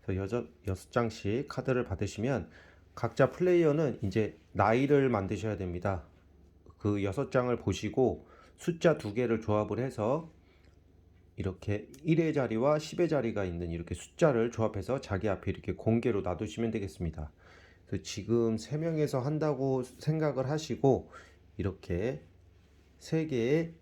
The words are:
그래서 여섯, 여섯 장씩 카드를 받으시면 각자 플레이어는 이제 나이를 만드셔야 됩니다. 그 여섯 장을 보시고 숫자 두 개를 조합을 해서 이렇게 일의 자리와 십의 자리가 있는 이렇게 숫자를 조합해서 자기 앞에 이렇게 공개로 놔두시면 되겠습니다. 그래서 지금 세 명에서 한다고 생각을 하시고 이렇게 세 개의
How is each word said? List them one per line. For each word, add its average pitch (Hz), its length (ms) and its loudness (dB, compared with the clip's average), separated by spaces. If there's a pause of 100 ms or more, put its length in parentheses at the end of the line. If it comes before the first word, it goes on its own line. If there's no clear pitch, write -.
그래서 95 180 -2
여섯, 117 260 -4 (200)
여섯 - 240 -6
장씩 117 560 -2
카드를 127 360 -2
받으시면 104 640 -2 (460)
각자 127 380 2
플레이어는 165 720 2
이제 104 340 0 (160)
나이를 135 560 4
만드셔야 104 480 -2
됩니다. 90 460 -4 (760)
그 104 240 0
여섯 131 280 -2
장을 123 240 2
보시고 104 720 0 (320)
숫자 170 400 2
두 101 160 -8
개를 113 260 0
조합을 104 380 0
해서 127 540 -2 (1040)
이렇게 98 520 -4 (160)
일의 160 300 2
자리와 131 460 2
십의 165 280 0
자리가 113 380 0
있는 87 240 -4
이렇게 85 240 -6
숫자를 123 560 2
조합해서 110 500 -2
자기 101 300 -2
앞에 95 220 -2
이렇게 - 220 -6
공개로 113 480 2
놔두시면 98 500 -4
되겠습니다. 90 600 -6 (540)
그래서 - 180 -6
지금 113 540 0
세 131 200 -6
명에서 151 420 0
한다고 135 640 0
생각을 143 680 -2
하시고 139 600 2 (460)
이렇게 98 680 -4 (760)
세 160 300 -4
개의 143 540 0